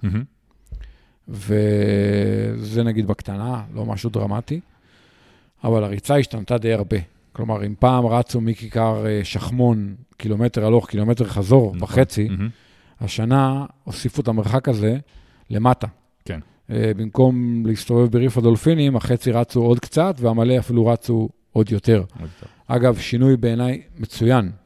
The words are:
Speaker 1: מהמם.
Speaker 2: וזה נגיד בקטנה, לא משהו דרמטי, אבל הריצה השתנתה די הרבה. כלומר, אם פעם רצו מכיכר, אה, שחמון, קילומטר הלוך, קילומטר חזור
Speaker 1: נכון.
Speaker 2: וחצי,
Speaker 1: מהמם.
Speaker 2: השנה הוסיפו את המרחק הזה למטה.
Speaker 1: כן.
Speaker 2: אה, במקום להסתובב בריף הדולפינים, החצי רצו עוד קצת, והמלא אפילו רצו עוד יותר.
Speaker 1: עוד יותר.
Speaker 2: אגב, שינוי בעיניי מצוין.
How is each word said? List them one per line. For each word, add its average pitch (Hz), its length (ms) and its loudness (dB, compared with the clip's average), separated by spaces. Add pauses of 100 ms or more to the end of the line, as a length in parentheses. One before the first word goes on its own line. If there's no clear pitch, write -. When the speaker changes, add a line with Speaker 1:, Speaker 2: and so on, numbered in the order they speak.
Speaker 1:
מהמם. 107 220 -2 (1040)
Speaker 2:
וזה 104 1500 0
נגיד 110 240 0
בקטנה, 104 560 -6 (120)
לא 107 120 -6
משהו 107 240 -6
דרמטי, 107 500 -6 (1040)
אבל 113 200 2
הריצה 104 320 -2
השתנתה 120 420 -2
די 113 140 0
הרבה. 104 240 -2 (360)
כלומר, 110 340 -4
אם 104 120 -6
פעם 127 280 4
רצו 120 340 0
מכיכר, 113 680 -2
אה, 107 180 0
שחמון, 110 680 0 (220)
קילומטר 107 500 0
הלוך, 113 220 4
קילומטר 110 360 0
חזור 101 520 4
Speaker 1:
נכון. 87 60 -6
Speaker 2:
וחצי, 110 460 0
Speaker 1:
מהמם. 98 200 -4 (520)
Speaker 2:
השנה 131 640 0 (200)
הוסיפו - 380 -6
את 110 60 -2
המרחק 110 400 0
הזה 110 280 0 (540)
למטה. 113 360 0 (380)
Speaker 1:
כן. 82 160 -10 (300)
Speaker 2:
אה, 110 260 0
במקום 120 680 0
להסתובב 120 460 2
בריף 120 260 2
הדולפינים, 135 580 2
החצי 120 360 -2
רצו 117 300 0
עוד 120 180 4
קצת, 175 380 0
והמלא 120 400 2
אפילו 117 280 0
רצו 113 420 0 (240)
עוד 110 180 2
יותר. 110 280 2
Speaker 1:
עוד 95 100 -4 (120)
יותר. 82 260 -14 (200)
Speaker 2:
אגב, 120 320 2
שינוי 127 380 2
בעיניי 120 460 -2 (160)
מצוין. 113 520 0 (160)